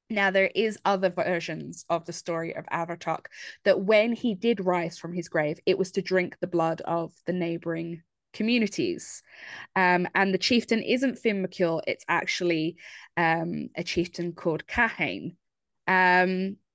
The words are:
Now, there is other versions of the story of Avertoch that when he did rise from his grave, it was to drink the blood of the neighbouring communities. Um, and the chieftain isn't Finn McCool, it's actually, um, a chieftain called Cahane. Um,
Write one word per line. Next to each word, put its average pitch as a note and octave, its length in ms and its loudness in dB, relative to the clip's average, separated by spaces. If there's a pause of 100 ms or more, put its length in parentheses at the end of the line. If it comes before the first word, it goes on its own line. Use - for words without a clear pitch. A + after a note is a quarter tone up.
Now, G3+ 220 0
there F#3+ 240 4
is G#3+ 300 0
other F#3+ 260 2
versions E3+ 800 -4
of E3+ 160 -2
the E3+ 80 -8
story E3 420 -6
of F3 140 -8
Avertoch E3+ 580 -4 (360)
that G3 160 6
when G#3+ 320 4
he A3+ 220 -2
did G#3 300 0
rise F3 320 0
from E3+ 160 -10
his F3 160 -6
grave, D3+ 380 0
it F#3 100 4
was F#3 160 -2
to G3 100 -2
drink F3+ 380 -2
the F3+ 60 -4
blood E3 360 -2
of E3 300 -4 (140)
the F3 80 -2
neighbouring E3+ 680 -4 (300)
communities. G#3+ 920 -2 (540)
Um, F3+ 380 4
and G3 180 4
the F#3 60 2
chieftain A3+ 440 2
isn't B3 360 0
Finn G3+ 260 0
McCool, E3+ 420 0
it's - 220 -6
actually, E3+ 680 0 (420)
um, E3 580 0
a F3 80 -6
chieftain F3 480 -4
called E3 340 -4
Cahane. E3+ 680 -2 (500)
Um, F#3 680 4 (180)